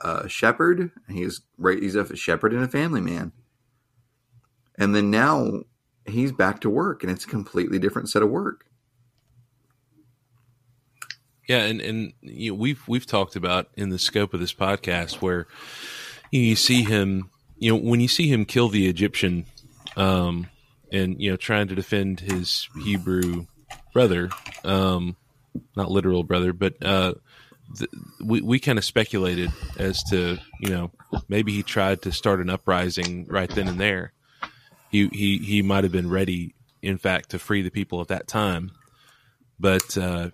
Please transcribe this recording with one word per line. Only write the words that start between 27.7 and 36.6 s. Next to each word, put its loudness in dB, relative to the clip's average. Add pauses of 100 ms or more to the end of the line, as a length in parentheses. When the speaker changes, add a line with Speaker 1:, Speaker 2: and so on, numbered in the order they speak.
Speaker 2:
th-, -6 (320)
we, 2
we 2
kinda 0
speculated 0 (280)
as -2
to, 0 (220)
you -2
know, -4 (380)
maybe 0
he -2
tried 0
to -4
start 2
an -2
uprising -2
right -2
then -2
and -4
there. -2 (800)
He, 4
he, 0
he 0
might 2
have 2
been 0
ready, -2 (280)